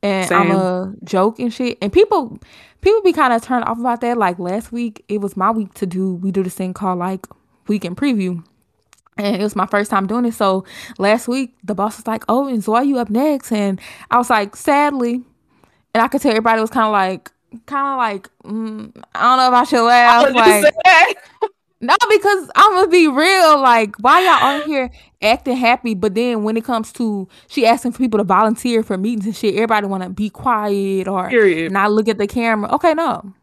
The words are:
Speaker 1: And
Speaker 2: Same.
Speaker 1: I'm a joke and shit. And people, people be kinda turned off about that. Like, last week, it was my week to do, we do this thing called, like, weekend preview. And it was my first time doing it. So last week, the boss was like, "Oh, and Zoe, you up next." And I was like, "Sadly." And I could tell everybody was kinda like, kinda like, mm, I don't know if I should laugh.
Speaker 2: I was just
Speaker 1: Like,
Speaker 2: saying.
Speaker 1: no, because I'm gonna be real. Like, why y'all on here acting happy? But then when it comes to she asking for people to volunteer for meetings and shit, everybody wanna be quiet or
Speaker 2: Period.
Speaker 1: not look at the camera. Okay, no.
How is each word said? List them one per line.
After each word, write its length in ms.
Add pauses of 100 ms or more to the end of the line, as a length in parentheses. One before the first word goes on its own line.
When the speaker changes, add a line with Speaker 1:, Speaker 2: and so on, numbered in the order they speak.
Speaker 1:
And 260
Speaker 2:
Same. 120
Speaker 1:
I'm 160
a 380 (100)
joke 340
and 140
shit. 280
And 120
people, 460 (420)
people 220
be 100
kinda 280
turned 240
off 140
about 240
that. 160
Like, 200
last 320
week, 380
it 120
was 160
my 140
week 240
to 120
do, 280
we 160
do 120
this 120
thing 200
called, 240
like, 280 (420)
weekend 280
preview. 460 (720)
And 200
it 60
was 140
my 100
first 240
time 160
doing 200
it. 80
So 300 (340)
last 280
week, 380
the 100
boss 220
was 100
like, 220
"Oh, 180
and 160
Zoe, 240
you 120
up 120
next." 400
And 300 (320)
I 60
was 120
like, 240
"Sadly." 680 (680)
And 100
I 40
could 140
tell 100
everybody 300
was 100
kinda 200
like, 380 (380)
kinda 300
like, 320 (160)
mm, 480 (240)
I 60
don't 160
know 100
if 60
I 100
should 200
laugh. 300
Speaker 2:
I 120
was 80
just 280
Speaker 1:
Like, 120 (120)
Speaker 2:
saying. 280 (680)
Speaker 1:
no, 160 (140)
because 440
I'm 200
gonna 140
be 200
real. 520
Like, 380
why 240
y'all 220
on 240
here 200 (320)
acting 360
happy? 380
But 200
then 300
when 120
it 80
comes 280
to 340 (220)
she 180
asking 260
for 60
people 200
to 60
volunteer 600
for 120
meetings 300
and 80
shit, 200
everybody 340
wanna 220
be 200
quiet 800
or 200
Speaker 2:
Period. 440
Speaker 1:
not 180
look 160
at 120
the 100
camera. 440
Okay, 220
no. 380 (100)